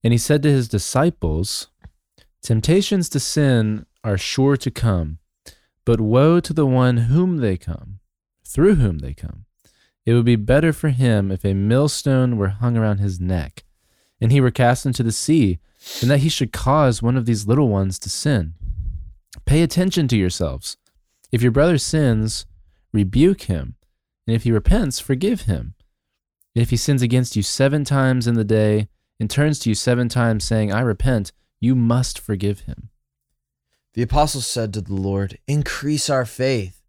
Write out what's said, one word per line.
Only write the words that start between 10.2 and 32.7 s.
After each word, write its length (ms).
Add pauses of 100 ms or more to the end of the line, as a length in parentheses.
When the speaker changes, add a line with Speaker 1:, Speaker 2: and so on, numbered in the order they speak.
Speaker 1:
be 100
better 380
for 160
him 400
if 160
a 80
millstone 840
were 200
hung 180
around 220
his 220
neck, 440 (560)
and 120
he 100
were 80
cast 380
into 160
the 80
sea, 480 (400)
than 100
that 120
he 80
should 220
cause 520
one 120
of 120
these 180
little 240
ones 300
to 100
sin. 460 (920)
Pay 160
attention 460
to 100
yourselves. 580 (560)
If 120
your 80
brother 260
sins, 720 (440)
rebuke 520
him, 320 (500)
and 100
if 60
he 100
repents, 480
forgive 420
him. 340 (800)
And 80
if 80
he 80
sins 240
against 340
you 80
seven 400
times 440
in 80
the 100
day, 420 (320)
and 100
turns 300
to 100
you 60
seven 320
times 380
saying, 260
'I 80
repent,' 540 (260)
you 160
must 420
forgive 440
him." 260 (1080)